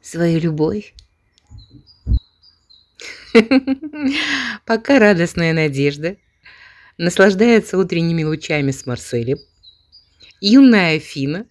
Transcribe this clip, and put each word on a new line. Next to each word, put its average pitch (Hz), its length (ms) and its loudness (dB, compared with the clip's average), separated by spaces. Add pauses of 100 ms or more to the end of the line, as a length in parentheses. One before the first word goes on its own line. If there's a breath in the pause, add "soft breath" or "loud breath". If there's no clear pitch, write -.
свою 165 360 -2
любовь. 160 560 -4 (2500 loud breath)
<laughs> 226 100 6 (1200 loud breath)
Пока 226 320 2
радостная 170 560 2
Надежда 147 640 -2 (800 soft breath)
наслаждается 202 800 2
утренними 170 460 -2
лучами 156 480 -4
с - 120 -12
Марселем, 123 540 -6 (1040 soft breath)
юная 208 560 4
Афина 151 540 -8